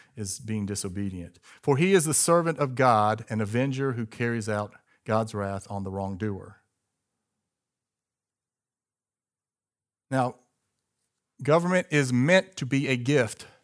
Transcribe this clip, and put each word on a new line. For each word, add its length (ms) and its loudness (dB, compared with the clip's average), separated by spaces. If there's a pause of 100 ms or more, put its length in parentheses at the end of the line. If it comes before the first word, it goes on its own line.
(160)
is 240 -10
being 260 -6
disobedient. 720 -8 (240)
"For 140 4
he 160 4
is 120 6
the 100 0
servant 440 2
of 160 -2
God, 540 4
an 120 -2
avenger 520 -2
who 140 -6
carries 420 -4
out 240 -4 (320)
God's 300 -2
wrath 360 -6
on 140 -8
the 80 -8
wrongdoer." 680 -8 (3500)
Now, 240 0 (1120)
government 460 2
is 220 2
meant 440 2
to 100 -6
be 220 0
a 80 2
gift 500 0 (180)